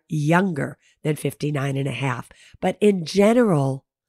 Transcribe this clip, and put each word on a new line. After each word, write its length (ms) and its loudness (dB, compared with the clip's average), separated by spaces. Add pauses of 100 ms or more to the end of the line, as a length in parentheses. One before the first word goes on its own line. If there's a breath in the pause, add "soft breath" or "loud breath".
younger 680 0 (260)
than 120 -2
fifty-nine 640 -4
and 100 -2
a 40 -4
half. 380 -6 (300 soft breath)
But 220 -2
in 240 2
general, 800 2 (240)